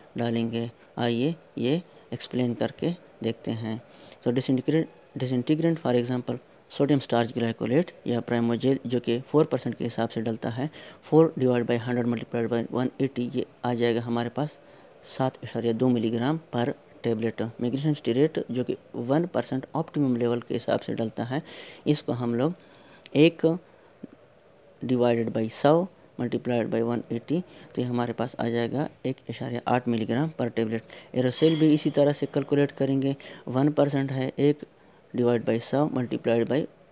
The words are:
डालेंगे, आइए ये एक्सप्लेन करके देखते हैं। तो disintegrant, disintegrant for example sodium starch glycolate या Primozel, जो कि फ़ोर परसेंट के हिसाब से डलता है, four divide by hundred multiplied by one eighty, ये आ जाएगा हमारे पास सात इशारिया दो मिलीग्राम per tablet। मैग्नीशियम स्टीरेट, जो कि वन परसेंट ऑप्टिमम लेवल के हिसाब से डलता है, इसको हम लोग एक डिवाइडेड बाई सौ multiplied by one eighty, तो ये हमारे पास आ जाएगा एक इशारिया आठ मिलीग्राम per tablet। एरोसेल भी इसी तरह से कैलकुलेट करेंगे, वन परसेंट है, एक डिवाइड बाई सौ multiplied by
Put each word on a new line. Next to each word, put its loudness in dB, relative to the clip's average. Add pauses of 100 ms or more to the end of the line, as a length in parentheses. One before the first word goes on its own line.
(180)
डालेंगे, -2 (260)
आइए 0 (220)
ये 0 (320)
एक्सप्लेन -2
करके -4 (280)
देखते -4
हैं। -6 (420)
तो 0
disintegrant, 0 (320)
disintegrant 0
for 0
example 0 (400)
sodium 4
starch 2
glycolate 0 (160)
या 0
Primozel, 2 (100)
जो 0
कि 0
फ़ोर 2
परसेंट -4
के -8
हिसाब -2
से -4
डलता -4
है, -4 (400)
four 6
divide 2
by 0
hundred -2
multiplied -2
by 0
one 0 (120)
eighty, -2
ये -4 (200)
आ 0
जाएगा 2
हमारे -2
पास -4 (460)
सात -2
इशारिया -2
दो 2
मिलीग्राम 0 (160)
per 0 (340)
tablet। -2 (200)
मैग्नीशियम 0
स्टीरेट, 0
जो -2
कि -6 (180)
वन 0
परसेंट -4 (100)
ऑप्टिमम 0
लेवल 0
के -8
हिसाब 0
से -8
डलता -4
है, -4 (440)
इसको 0
हम -2
लोग 0 (640)
एक 4 (1200)
डिवाइडेड 2
बाई -2
सौ 4 (340)
multiplied -2
by 0
one -2 (100)
eighty, -4 (340)
तो -2
ये -2
हमारे -2
पास -6
आ -2
जाएगा -2 (160)
एक -4 (120)
इशारिया -8
आठ 2
मिलीग्राम 0 (100)
per -2
tablet। -2 (340)
एरोसेल 2
भी 6
इसी 2
तरह 4
से -4
कैलकुलेट 0
करेंगे, 0 (320)
वन 2
परसेंट 2
है, -2
एक 2 (500)
डिवाइड 2
बाई 2
सौ 0
multiplied 0
by 0 (300)